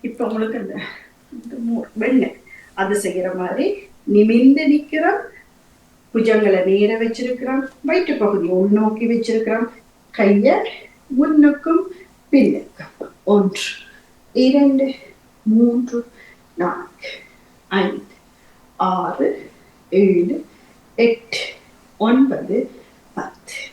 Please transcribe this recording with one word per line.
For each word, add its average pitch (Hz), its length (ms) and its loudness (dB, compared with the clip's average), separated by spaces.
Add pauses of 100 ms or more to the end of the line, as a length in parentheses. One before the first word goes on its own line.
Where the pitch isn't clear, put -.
இப்ப - 260 -8
உங்களுக்கு 220 320 -6
அந்த, 196 220 -10 (520)
அந்த 240 240 -16 (140)
மூ-, 233 220 -6
வெண்ணெய் 220 440 0 (380)
அது 196 260 -2
செய்யற 180 360 -4
மாதிரி 262 380 -4 (300)
நிமிர்ந்து 240 600 4
நிக்கிறோம். 311 540 0 (960)
புஜங்களை 214 500 2
நேர 208 340 2
வச்சிருக்கிறோம். 254 720 -4 (120)
வயிற்று 320 360 -2
பகுதியை 185 400 0
உள்நோக்கி 214 500 0
வச்சிருக்கிறோம். 226 600 -2 (500)
கைய 220 460 4 (420)
முன்னுக்கும் 302 760 2 (500)
பின்னுக்கும். - 760 -2 (160)
ஒன்று, 190 360 2 (720)
இரண்டு, 269 600 2 (480)
மூன்று, 240 640 0 (480)
நான்கு, - 540 -8 (600)
ஐந்து, - 460 -4 (600)
ஆறு, - 760 -4 (400)
ஏழு, 190 560 2 (500)
எட்டு, 233 420 0 (600)
ஒன்பது, 254 720 0 (440)
பத்து. - 380 -14 (200)